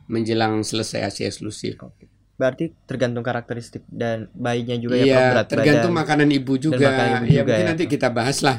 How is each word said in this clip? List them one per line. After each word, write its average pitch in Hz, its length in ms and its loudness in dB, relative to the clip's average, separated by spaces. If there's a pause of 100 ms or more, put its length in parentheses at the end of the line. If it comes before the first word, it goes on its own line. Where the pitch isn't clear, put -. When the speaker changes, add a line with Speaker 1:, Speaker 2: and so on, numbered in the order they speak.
Speaker 1:
menjelang 110 580 -2
selesai 110 400 -6
asi 101 200 -6
eksklusif. - 540 -8
Speaker 2:
Oke. - 300 -20 (260)
Berarti 131 380 -2 (100)
tergantung 120 380 -4
karakteristik 117 680 -8
dan 113 460 -6
bayinya 120 420 -4
juga 120 220 -2
ya, 131 80 4
Speaker 1:
Iya, 135 80 6
Speaker 2:
Prof, 127 180 6
berat 110 160 2
Speaker 1:
tergantung 117 460 2
Speaker 2:
badan 160 80 0
Speaker 1:
makanan 151 320 4
ibu 135 200 0
Speaker 2:
dan 131 120 0
Speaker 1:
juga. 139 240 4
Speaker 2:
makanan 131 80 2 (240)
ibu - 20 -2
Speaker 1:
Iya, 117 140 -2
Speaker 2:
juga 113 80 2
Speaker 1:
mungkin 113 160 2
Speaker 2:
ya, 110 80 2
Speaker 1:
nanti 165 160 -2
Speaker 2:
Prof. - 80 -4
Speaker 1:
kita 131 180 0
bahas 120 300 -2
lah 135 180 2